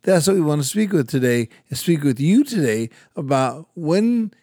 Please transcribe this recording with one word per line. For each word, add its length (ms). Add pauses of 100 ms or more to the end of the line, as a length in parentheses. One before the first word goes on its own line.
that's 240
what 100
we 60
want 180
to 80
speak 240
with 160
today, 400 (220)
and 80
speak 240
with 180
you 220
today 480 (260)
about 600
when 560 (100)